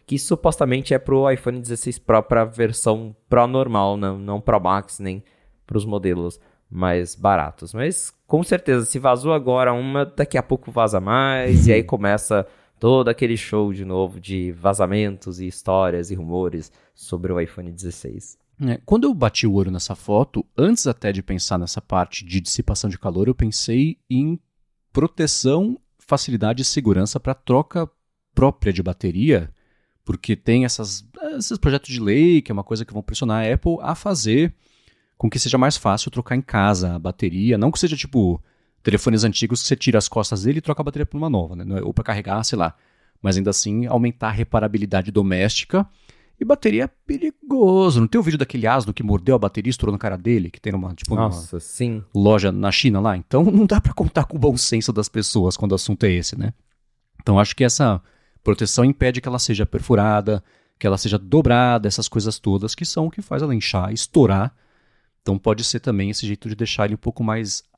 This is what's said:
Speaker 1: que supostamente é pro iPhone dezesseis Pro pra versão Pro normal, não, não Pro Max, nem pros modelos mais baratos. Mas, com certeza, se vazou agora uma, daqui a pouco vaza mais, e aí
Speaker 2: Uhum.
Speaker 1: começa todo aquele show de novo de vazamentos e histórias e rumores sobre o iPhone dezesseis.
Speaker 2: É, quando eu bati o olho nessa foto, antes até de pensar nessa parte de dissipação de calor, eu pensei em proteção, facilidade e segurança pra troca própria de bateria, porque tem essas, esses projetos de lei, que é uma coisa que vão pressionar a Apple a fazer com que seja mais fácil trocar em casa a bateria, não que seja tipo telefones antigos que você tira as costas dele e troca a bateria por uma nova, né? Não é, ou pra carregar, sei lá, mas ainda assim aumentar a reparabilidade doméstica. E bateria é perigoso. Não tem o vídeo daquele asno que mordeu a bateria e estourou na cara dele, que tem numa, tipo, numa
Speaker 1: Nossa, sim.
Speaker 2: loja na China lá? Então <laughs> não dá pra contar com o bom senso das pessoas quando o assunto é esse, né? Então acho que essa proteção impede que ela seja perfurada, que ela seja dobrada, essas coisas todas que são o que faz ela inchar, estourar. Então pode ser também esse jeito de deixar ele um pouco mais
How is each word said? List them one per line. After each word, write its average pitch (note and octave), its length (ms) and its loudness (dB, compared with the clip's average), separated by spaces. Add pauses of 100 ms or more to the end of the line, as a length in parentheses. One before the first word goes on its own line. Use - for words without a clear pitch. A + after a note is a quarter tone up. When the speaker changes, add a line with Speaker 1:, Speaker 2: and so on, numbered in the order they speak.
Speaker 1:
que C#3 120 -4
supostamente C#3 760 0
é C3 40 2
pro C3+ 320 2
iPhone B2+ 300 -2
dezesseis A#2+ 380 -8
Pro A2 240 4
pra A2+ 240 2
versão A2+ 680 -2 (140)
Pro A#2+ 180 4
normal, A2+ 520 0
não, G2 200 -4
não G2+ 220 -8
Pro A2 180 2
Max, F#2+ 400 -2
nem G2 240 -8 (440)
pros G#2+ 180 -2
modelos F2+ 560 -4 (300)
mais F2+ 440 -2
baratos. E2 600 -2
Mas, C#3 380 -6 (140)
com D#3 160 2
certeza, B2+ 440 0
se - 120 -6
vazou B2+ 360 2
agora B2+ 400 2
uma, C3+ 320 -2
daqui - 320 -4
a B2 40 0
pouco - 300 -6
vaza G#2 260 2
mais, B2+ 680 2
e A#2 60 8
aí A2 100 4
Speaker 2:
Uhum. - 40 -8
Speaker 1:
começa G2+ 600 0 (340)
todo B2 280 4
aquele A#2 280 -2
show G#2 360 -2
de F#2+ 120 -10
novo F#2 340 -4
de F2+ 340 -6
vazamentos G2 880 -2
e F#2 60 -10
histórias F2+ 640 -2
e F#2+ 40 -8
rumores F2 580 -6 (220)
sobre F2+ 380 -8
o F2 80 -4
iPhone E2+ 300 -8
dezesseis. E2+ 680 -14 (280)
Speaker 2:
É, A#2+ 180 -4
quando A#3 200 2
eu C#4+ 100 2
bati A#2+ 320 0
o G#2 80 2
olho F#2+ 160 2
nessa F#2 240 -6
foto, - 500 0 (120)
antes G3 300 2
até A2+ 260 -2
de F#2+ 100 -4
pensar F#2 360 -4
nessa F2 220 -6
parte - 440 -2
de F#2 160 -2
dissipação - 480 -2
de F2 100 -6
calor, F#2+ 300 -2
eu B2+ 60 2
pensei A#2+ 640 0 (100)
em D3 300 0 (540)
proteção, D#3+ 840 0 (200)
facilidade A2+ 640 -2
e - 20 -2
segurança G#2 540 0
pra C3 160 -4
troca D3 540 0 (460)
própria C3 380 2
de F2 100 -2
bateria, F#2 680 0 (540)
porque G2 320 -4
tem B2 280 2
essas, G#2 400 -6 (340)
esses A3+ 200 -6
projetos C#3 340 -2
de B2 80 -6
lei, C#3+ 420 4
que - 100 -8
é - 20 -4
uma G2+ 100 -6
coisa A2+ 200 -6
que - 80 -18
vão G#2 100 -8
pressionar A2 420 -2
a A2+ 100 0
Apple E3+ 260 -2
a E3 140 -4
fazer D3 600 0 (600)
com A2 140 -2
que - 80 -2
seja - 180 0
mais C3 200 2
fácil - 340 -2
trocar B2 260 -4
em C3+ 60 -2
casa G2 520 0
a F2 40 -4
bateria, F#2 580 0
não A2+ 140 2
que - 80 -2
seja D#3 180 0
tipo G2 460 0 (400)
telefones A2 420 2
antigos A2+ 380 -2
que - 60 -4
você C#3 80 0
tira A#2 200 2
as G#2 120 0
costas G#2 340 -4
dele C#3 160 0
e - 20 -6
troca D#3 220 -4
a - 20 -6
bateria C#3+ 220 -6
por - 100 -8
uma D#3 140 -4
nova, F2+ 260 -2
né? F2 80 -12
Não G2 140 -6
é, F#2+ 40 -4
ou G2 120 -4
pra - 100 0
carregar, G#2 400 -4
sei A#2 140 -4
lá, E2 160 0 (480)
mas G2 140 2
ainda G2 140 2
assim G#2+ 360 -2
aumentar A#2+ 420 0
a A2 40 -2
reparabilidade G#2 800 0
doméstica. G2+ 760 0 (520)
E - 60 -6
bateria A3+ 400 2
é - 40 -6
perigoso. A3+ 1120 2
Não A2+ 80 4
tem A#3 120 2
o - 40 4
vídeo D#3 120 0
daquele B2 300 -4
asno A2 260 0
que - 120 -8
mordeu G#2 320 2
a - 20 4
bateria G#2 300 -2
e - 20 2
estourou A#2 220 -2
na G2+ 80 -2
cara F#2+ 180 -4
dele, F#2 320 0
que - 100 -20
tem G#2+ 120 -6
numa, F#2 200 -4
tipo, - 220 -8
numa A2 140 0
Speaker 1:
Nossa, E2+ 320 -10
sim. A2+ 420 -6 (100)
Speaker 2:
loja G2+ 380 4
na G2 220 0
China G#2+ 280 2
lá? G#2 160 0
Então C3 300 2
<laughs> G3+ 60 4
não G#3 120 6
dá G3+ 160 2
pra - 140 2
contar D#3+ 300 0
com - 120 -8
o C#3+ 40 -4
bom B2+ 160 2
senso A#2 360 -2
das G#2 160 -2
pessoas G2 480 0
quando G2+ 160 -2
o - 40 2
assunto G2+ 280 -2
é G2+ 60 4
esse, F2 260 -2
né? A2+ 160 -4 (720)
Então G2+ 160 4
acho G#2 160 2
que - 80 0
essa A#2 400 2 (400)
proteção A2 420 2
impede B2+ 360 2
que C3 80 -8
ela B2 100 -4
seja G#2+ 260 -2
perfurada, G#2 800 2 (340)
que - 120 -2
ela G2 100 2
seja G#2 200 -2
dobrada, A#2+ 680 4
essas G#2 220 -4
coisas G#2+ 320 -2
todas G2 340 -2
que F3 100 -8
são D#3+ 220 -2
o E3 60 -4
que G#3 100 -10
faz C#3+ 180 -6
ela D3 140 -2
inchar, G2+ 380 -2
estourar. A2 600 4 (720)
Então G2 160 0
pode G#2+ 240 0
ser A#2 180 -4
também G2+ 300 -2
esse G#2+ 160 -6
jeito G#2 220 -6
de G#2+ 80 -8
deixar A2 280 -2
ele G#2 100 0
um G#2+ 40 -4
pouco A#2+ 240 -6
mais A2 400 -4 (160)